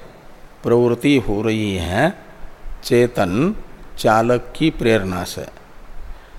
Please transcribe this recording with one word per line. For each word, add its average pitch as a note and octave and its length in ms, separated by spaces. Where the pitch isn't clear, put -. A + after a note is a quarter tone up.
प्रवृत्ति A#2+ 540
हो G#2+ 240
रही G#2+ 340
है F#2+ 500
चेतन A#2+ 720
चालक A#2 580
की D#3+ 140
प्रेरणा G2 540
से, - 220